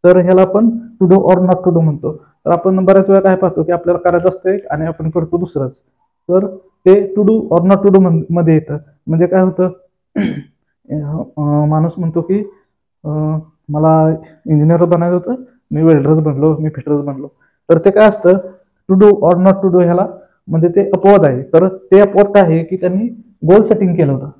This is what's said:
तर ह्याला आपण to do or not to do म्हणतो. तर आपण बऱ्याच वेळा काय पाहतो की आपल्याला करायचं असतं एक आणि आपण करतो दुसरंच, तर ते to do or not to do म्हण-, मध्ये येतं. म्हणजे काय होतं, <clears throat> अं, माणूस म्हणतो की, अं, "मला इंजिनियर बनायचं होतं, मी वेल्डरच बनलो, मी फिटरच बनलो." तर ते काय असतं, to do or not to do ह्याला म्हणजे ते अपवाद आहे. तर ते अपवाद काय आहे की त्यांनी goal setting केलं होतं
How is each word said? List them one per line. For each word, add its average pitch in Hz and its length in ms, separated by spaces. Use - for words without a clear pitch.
तर 180 140
ह्याला 185 240
आपण 196 280
to - 380
do 185 120
or 185 200
not 180 280
to 170 60
do 165 60
म्हणतो. 156 380
तर - 340
आपण 190 340
बऱ्याच 196 240
वेळा 196 120
काय 190 140
पाहतो 185 280
की 165 80
आपल्याला 175 280
करायचं 175 280
असतं 185 220
एक 196 180
आणि 151 180
आपण 160 240
करतो 165 280
दुसरंच, 143 420
तर 190 280
ते 196 280
to 208 100
do 220 120
or 170 120
not 196 220
to 196 80
do 190 60
म्हण-, 165 300
मध्ये 165 240
येतं. 151 240
म्हणजे 160 200
काय 185 140
होतं, 185 280
<clears throat> - 20
अं, 147 760
माणूस 156 300
म्हणतो 165 240
की, 190 180
अं, 156 340
"मला 156 400
इंजिनियर 156 380
बनायचं 175 300
होतं, 180 200
मी 151 100
वेल्डरच 156 380
बनलो, 151 380
मी 156 120
फिटरच 147 340
बनलो." 139 240
तर 165 80
ते 180 140
काय 214 160
असतं, 202 240
to 190 80
do 208 100
or 175 260
not 190 300
to 185 80
do 180 80
ह्याला 175 260
म्हणजे 160 200
ते 190 220
अपवाद 196 360
आहे. 131 180
तर 170 240
ते 190 320
अपवाद 202 260
काय 202 180
आहे 165 200
की 175 120
त्यांनी 185 320
goal 196 140
setting 190 340
केलं 143 160
होतं 135 180